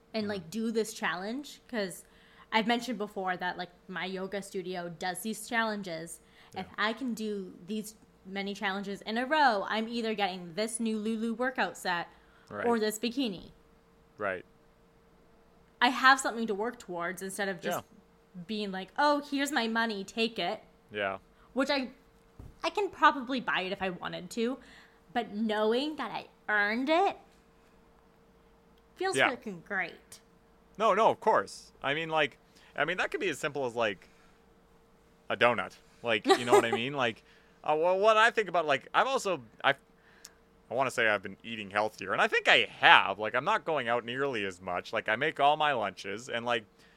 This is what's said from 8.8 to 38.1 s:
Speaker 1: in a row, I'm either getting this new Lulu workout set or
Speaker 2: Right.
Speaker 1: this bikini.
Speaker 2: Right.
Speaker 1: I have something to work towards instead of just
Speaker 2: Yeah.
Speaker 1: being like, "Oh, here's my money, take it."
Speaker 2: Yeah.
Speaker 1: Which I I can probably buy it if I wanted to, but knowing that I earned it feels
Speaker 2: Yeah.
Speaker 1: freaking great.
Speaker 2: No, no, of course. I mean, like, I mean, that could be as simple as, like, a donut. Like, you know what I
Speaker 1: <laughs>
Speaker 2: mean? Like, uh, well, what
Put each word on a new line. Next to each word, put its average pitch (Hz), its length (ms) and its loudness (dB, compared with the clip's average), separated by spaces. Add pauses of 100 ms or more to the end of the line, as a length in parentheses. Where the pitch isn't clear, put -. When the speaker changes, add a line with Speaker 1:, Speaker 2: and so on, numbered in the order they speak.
Speaker 1:
in 220 160 -4
a 254 80 0
row, 254 420 4
I'm 220 200 -2
either 233 260 -2
getting 185 400 -2
this 214 260 -2
new 220 200 0
Lulu 226 340 -2
workout 247 440 0
set 170 300 -2 (420)
or 208 80 -8
Speaker 2:
Right. 233 220 2
Speaker 1:
this 214 200 0
bikini. 233 540 -2 (680)
Speaker 2:
Right. 98 260 -2 (1400)
Speaker 1:
I 240 80 6
have 262 300 6
something 233 280 -2
to 220 60 0
work 226 240 -4
towards 175 460 -6
instead 196 260 -4
of 180 100 -4
just 165 200 -2
Speaker 2:
Yeah. - 680 -20
Speaker 1:
being 208 240 -4
like, 190 260 -8
"Oh, 294 240 6 (100)
here's 277 200 0
my 233 160 2
money, 226 360 0
take 226 360 -2
it." 180 240 -2 (280)
Speaker 2:
Yeah. 98 260 0 (360)
Speaker 1:
Which 269 180 0
I 262 180 0 (720)
I 330 60 0
can 381 200 -2
probably 269 520 2
buy 160 200 0
it 185 100 -2
if 196 100 -4
I 190 80 0
wanted 175 420 -8
to, 240 260 0 (560)
but 233 200 -2
knowing 220 640 2
that 240 140 -6
I - 140 -8 (260)
earned 214 380 2
it 339 280 4 (1800)
feels 381 220 -2
Speaker 2:
Yeah. - 140 6
Speaker 1:
freaking 202 340 -10
great. - 540 -8 (580)
Speaker 2:
No, 208 160 6
no, 202 160 6
of 117 100 0
course. 135 520 2 (120)
I 135 100 0
mean, 160 160 -4
like, 156 280 2 (380)
I 143 100 2
mean, 175 120 -4
that 240 140 -2
could - 80 -6
be 190 100 -2
as 139 80 -4
simple 143 280 -4
as, 117 100 -4
like, 107 320 0 (1200)
a 113 80 -2
donut. 113 400 4 (240)
Like, 113 240 0
you 254 200 4
know 120 80 4
what - 120 6
I 117 60 2
Speaker 1:
<laughs> 117 120 -2
Speaker 2:
mean? 135 100 -4
Like, 123 300 0 (400)
uh, 151 140 2
well, 175 220 4
what 214 180 6